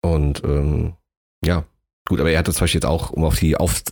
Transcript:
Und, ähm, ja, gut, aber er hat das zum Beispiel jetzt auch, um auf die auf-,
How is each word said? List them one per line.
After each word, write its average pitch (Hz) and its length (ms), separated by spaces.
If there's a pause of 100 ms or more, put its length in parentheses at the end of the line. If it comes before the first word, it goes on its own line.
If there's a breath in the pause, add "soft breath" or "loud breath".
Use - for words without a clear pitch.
Und, 73 400
ähm, 71 520 (500)
ja, 85 180 (460)
gut, 87 100
aber 82 120
er 80 80
hat 82 80
das - 80
zum - 80
Beispiel 82 160
jetzt - 100
auch, - 220
um 80 120
auf 80 140
die 78 180
auf-, - 360